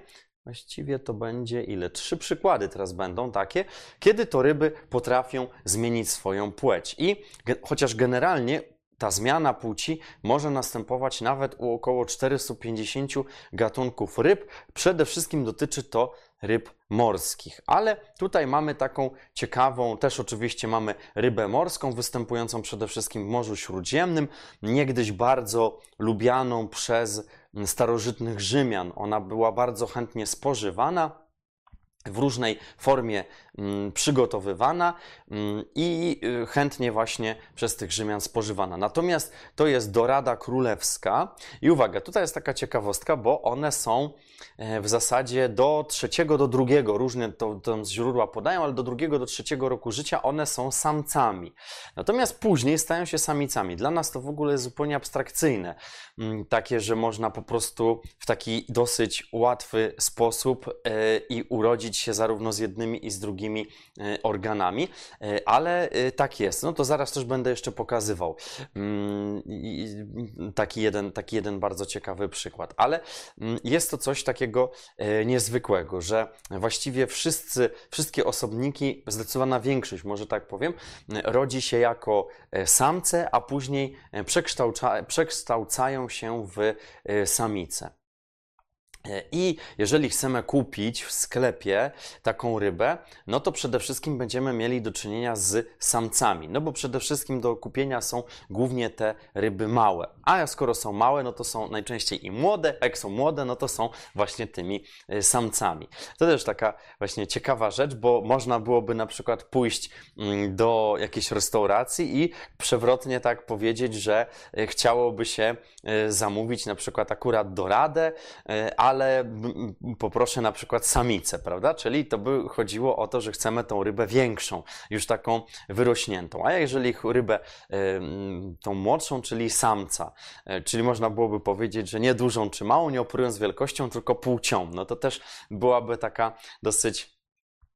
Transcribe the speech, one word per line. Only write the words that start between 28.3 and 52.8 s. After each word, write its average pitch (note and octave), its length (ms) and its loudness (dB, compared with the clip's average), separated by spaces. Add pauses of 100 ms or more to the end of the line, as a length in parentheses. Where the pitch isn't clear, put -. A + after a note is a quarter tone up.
Rzymian. G2+ 560 2
Ona G#2 240 -2
była A2 320 2
bardzo A#2 340 0
chętnie A#2 400 -6
spożywana, C3+ 1000 -2 (840)
w G2 80 -6
różnej A#2+ 400 0 (200)
formie, A#2 460 2 (340)
mm, G2+ 340 -4
przygotowywana, C3 1040 2 (360)
mm, G#2 340 -4 (100)
i, E3+ 460 -2 (220)
y, A2+ 40 -4
chętnie C#3 460 0
właśnie A2 440 -2 (180)
przez - 220 -2
tych F2 160 -8
Rzymian G#2+ 280 -2
spożywana. G2 560 -2
Natomiast E3 560 0 (220)
to D3+ 120 4
jest B2+ 240 2
dorada A#2+ 460 4
królewska B2 1000 0 (280)
i D3 80 6
uwaga, A2 300 4
tutaj - 220 0
jest E3 120 -2
taka C#3 200 -4
ciekawostka, A#2 640 0
bo B2 260 2
one C3+ 300 0
są, C3 380 0 (480)
e, A2 220 -4
w G2+ 80 -2
zasadzie B2 600 2
do C#3+ 400 4
trzeciego, D3+ 500 2
do C3+ 100 4
drugiego, B2+ 500 4
różne A#2+ 340 -2
to, A2 220 -2
to G#2+ 300 -4
źródła A#2 420 2
podają, D#3+ 380 0
ale C#3+ 80 0
do B2+ 100 -2
drugiego, C3+ 360 -2
do B2+ 80 -2
trzeciego C3 420 -4
roku A#2+ 240 -4
życia C#3+ 300 -2
one D3 240 0
są D#3+ 240 -4
samcami. C3+ 840 0 (420)
Natomiast A#3+ 440 2
później D#3 380 4
stają E3+ 260 -2